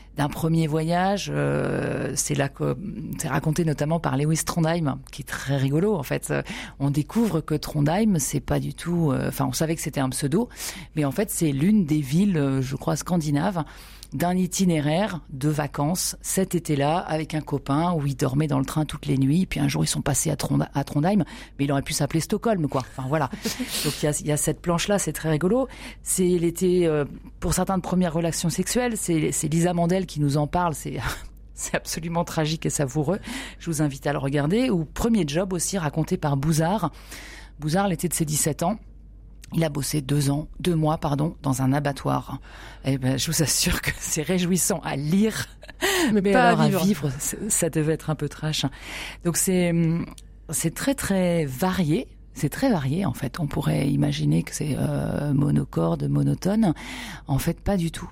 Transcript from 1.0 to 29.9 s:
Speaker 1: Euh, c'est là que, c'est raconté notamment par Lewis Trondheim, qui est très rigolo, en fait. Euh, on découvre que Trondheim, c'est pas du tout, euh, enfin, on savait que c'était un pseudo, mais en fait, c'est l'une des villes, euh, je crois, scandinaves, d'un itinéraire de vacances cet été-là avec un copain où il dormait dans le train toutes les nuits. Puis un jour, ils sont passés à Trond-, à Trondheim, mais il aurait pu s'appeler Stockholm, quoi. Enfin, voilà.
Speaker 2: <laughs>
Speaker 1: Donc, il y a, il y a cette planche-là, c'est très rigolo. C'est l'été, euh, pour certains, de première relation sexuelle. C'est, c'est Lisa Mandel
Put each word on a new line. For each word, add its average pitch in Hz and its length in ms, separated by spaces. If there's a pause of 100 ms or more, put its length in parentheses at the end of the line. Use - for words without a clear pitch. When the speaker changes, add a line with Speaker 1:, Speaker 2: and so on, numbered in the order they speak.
Speaker 1:
Euh, 143 840
c'est 147 200
là 139 140
que, 143 280 (400)
c'est - 120
raconté - 340
notamment 156 380
par 131 160
Lewis 151 280
Trondheim, 160 540 (120)
qui - 100
est - 40
très - 300
rigolo, 147 400
en 147 80
fait. - 280
Euh, 143 100 (380)
on 139 100
découvre 160 500
que 151 160
Trondheim, 165 640
c'est - 220
pas 147 180
du 139 140
tout, 165 380
euh, 131 180
enfin, - 160
on 131 80
savait 160 220
que 160 60
c'était 143 200
un 131 80
pseudo, 151 400 (480)
mais 151 80
en 135 60
fait, 196 180
c'est 156 240
l'une 185 320
des 156 160
villes, 165 360
euh, 135 240
je 131 140
crois, 160 220
scandinaves, 160 640 (500)
d'un 175 220
itinéraire 175 920
de 135 180
vacances 147 760
cet - 320
été-là 151 440
avec 156 360
un 156 60
copain 147 540
où 151 120
il 139 120
dormait 143 300
dans 139 120
le 135 60
train 156 180
toutes 151 220
les 143 120
nuits. 139 280
Puis - 160
un 143 80
jour, 156 160
ils - 20
sont - 140
passés - 280
à 147 60
Trond-, 143 380
à 139 100
Trondheim, 170 400 (340)
mais 139 60
il 143 80
aurait 139 100
pu 135 120
s'appeler 151 260
Stockholm, 196 480
quoi. 135 140
Enfin, 131 260
voilà. 139 300
Speaker 2:
<laughs> - 480
Speaker 1:
Donc, - 180
il 156 40
y - 20
a, 147 100
il - 80
y 151 60
a - 20
cette 147 240
planche-là, 175 400
c'est 156 140
très - 160
rigolo. 185 400 (340)
C'est - 240
l'été, 175 600
euh, 151 180 (340)
pour 165 140
certains, 185 240
de 175 40
première 180 300
relation 165 380
sexuelle. 233 480
C'est, 160 340
c'est 151 160
Lisa 170 260
Mandel 175 320